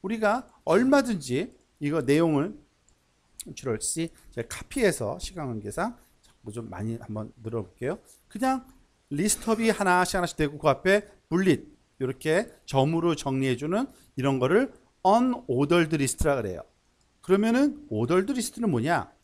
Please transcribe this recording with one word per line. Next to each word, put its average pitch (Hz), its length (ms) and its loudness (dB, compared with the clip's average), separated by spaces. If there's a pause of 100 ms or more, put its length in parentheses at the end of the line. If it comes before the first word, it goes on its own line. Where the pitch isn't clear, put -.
우리가 220 440 0 (180)
얼마든지 214 920 2 (240)
이거 147 220 -2
내용을 151 540 2 (880)
컨트롤 127 360 -6
C, 165 300 -6 (200)
제가 117 180 -8
카피해서 170 720 -2
시간 170 300 -10
관계상 117 500 -8 (240)
자꾸 - 300 -18
좀 113 180 -10
많이 107 300 -8
한번 107 320 -12 (100)
늘어볼게요. 117 560 -8 (300)
그냥 262 360 -4 (460)
리스트업이 214 600 0
하나씩 180 440 2
하나씩 175 220 -2
되고 151 220 -2
그 156 100 2
앞에 190 400 2 (200)
분리, 175 400 2 (300)
이렇게 156 500 -2 (160)
점으로 160 520 2
정리해주는 135 720 -2 (280)
이런 135 240 0
거를 185 340 2 (300)
unordered 170 960 2
list라 139 400 0
그래요. 98 260 -6 (580)
그러면은 226 680 2
ordered 156 420 0
list는 233 380 -4
뭐냐? 131 420 0 (120)